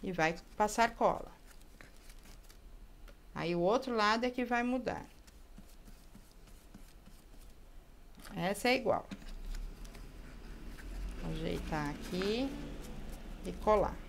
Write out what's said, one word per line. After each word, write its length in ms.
E 100
vai 240
passar 380
cola. 340
Aí, 180
o 60
outro 360
lado 280
é 80
que 120
vai 200
mudar. 420
Essa 320
é 60
igual. 300
Ajeitar 580
aqui 580
e 60
colar. 340